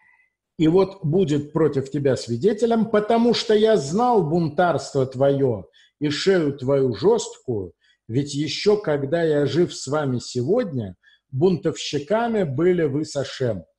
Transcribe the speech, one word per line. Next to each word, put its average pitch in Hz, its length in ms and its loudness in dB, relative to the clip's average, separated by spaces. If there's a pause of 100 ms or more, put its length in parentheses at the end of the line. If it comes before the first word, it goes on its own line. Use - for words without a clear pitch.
(580)
«И 156 100 4
вот 190 360 2
будет 147 480 0
против 147 400 0
тебя 139 240 0
свидетелем, 214 760 0
потому 226 440 2
что - 200 0
я 214 240 4
знал 190 500 0
бунтарство 160 760 0
твое 131 640 0 (300)
и 147 100 -2
шею 151 480 0
твою 131 380 0
жесткую, 117 760 -2 (340)
ведь 143 260 -2
еще 151 440 0
когда 156 460 -2
я 147 220 2
жив 170 300 0
с - 120 -14
вами 135 320 -2
сегодня, 131 760 -2 (340)
бунтовщиками 180 1120 0
были 165 400 0
вы 147 200 -2
с - 120 -10
Ашем, 120 500 -4 (140)